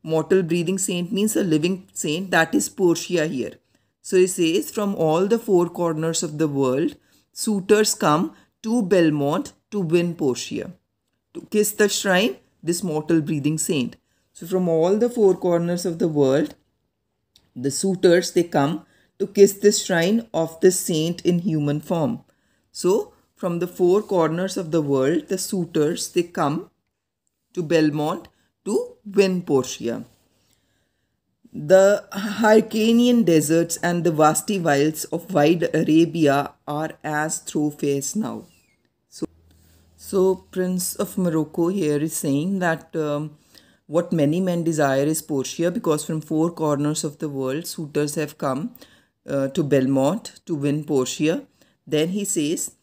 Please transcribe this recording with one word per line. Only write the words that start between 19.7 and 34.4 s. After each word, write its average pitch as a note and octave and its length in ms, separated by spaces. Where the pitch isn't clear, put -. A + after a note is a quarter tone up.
shrine G3 600
of D#3+ 280
this F#3 180
saint E3+ 440
in F3 160
human D3+ 400
form. D3+ 340
So - 420
from E3+ 240
the F3+ 80
four F3+ 340
corners F3+ 560
of E3+ 140
the E3 100
world, C#3 460
the F#3+ 100
suitors, E3+ 760
they F3 100
come E3+ 480
to F3+ 80
Belmont D#3 680
to G#4+ 300
win F#3+ 260
Portia. A#2 600
"The F#3+ 520
Hyrcanian A3+ 840
deserts E3 580
and F3 200
the D#3+ 200
vasty D#3+ 360